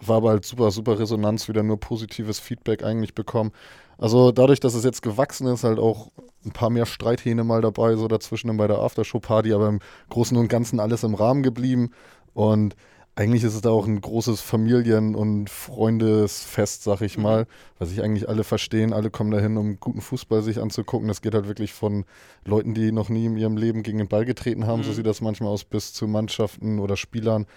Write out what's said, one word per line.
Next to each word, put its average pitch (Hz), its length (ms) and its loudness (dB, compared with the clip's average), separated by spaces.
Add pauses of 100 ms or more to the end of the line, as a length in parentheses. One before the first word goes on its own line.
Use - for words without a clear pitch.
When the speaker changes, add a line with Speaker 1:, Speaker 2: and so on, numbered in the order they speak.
Speaker 1:
war 113 160 2
aber 113 140 4
halt 104 160 2
super, 120 240 2
super 107 280 0
Resonanz, 107 480 -2
wieder 107 160 0
nur 107 160 0
positives 107 600 -8
Feedback - 440 -4
eigentlich 110 320 -2
bekommen. 110 380 -2 (460)
Also 123 340 6
dadurch, 127 280 6
dass 123 120 2
es 120 120 -2
jetzt 127 180 -2
gewachsen 123 460 -2
ist, 123 160 -2
halt 110 140 2
auch 110 300 0 (380)
ein 107 60 -8
paar 117 180 -2
mehr 117 160 2
Streithähne 117 580 -2
mal 113 160 2
dabei, 113 360 2
so 110 120 -2
dazwischen 110 400 -4
dann 110 80 -2
bei 104 120 2
der 104 100 2
Aftershow-Party, 110 760 0
aber 107 160 4
im 104 120 0 (280)
Großen 120 300 0
und 117 100 2
Ganzen 120 320 0
alles 110 220 0
im 110 120 0
Rahmen 120 280 2
geblieben. 123 480 0 (420)
Und 107 420 2 (420)
eigentlich 113 280 2
ist 107 100 0
es 110 60 -6
da 117 100 0
auch 107 160 4
ein 107 140 0
großes 110 400 -2
Familien- 110 760 2
und 104 360 -2
Freundesfest, 107 1300 0
sag 101 180 0
ich 101 160 -4
Speaker 2:
Mhm. 110 40 -2
Speaker 1:
mal, 110 240 2 (320)
weil 87 100 -4
sich 98 140 -4
eigentlich 107 260 -2
alle 110 160 0
verstehen, 110 500 -2
alle 107 160 -2
kommen 107 200 -4
dahin, 107 280 0
um 104 200 -2
guten 113 220 -6
Fußball 110 420 -2
sich 110 180 -2
anzugucken. 110 480 -4
Das 101 120 -4
geht 110 140 -4
halt 101 140 0
wirklich 104 260 -6
von 104 300 -4 (400)
Leuten, 107 280 0
die 110 200 2
noch 110 180 -2
nie 113 160 0
in 113 100 -2
ihrem 110 220 0
Leben 113 240 0
gegen 107 160 -4
den 104 100 -2
Ball 107 160 2
getreten 117 420 -2
haben, 117 160 0
so 110 80 -4
Speaker 2:
Mhm. - 40 -4
Speaker 1:
sieht 85 120 -4
das 107 140 0
manchmal 110 300 -4
aus, 104 140 -4
bis - 280 -6
zu - 140 -6
Mannschaften 107 720 -2
oder 98 180 -2
Spielern, 110 500 -2 (100)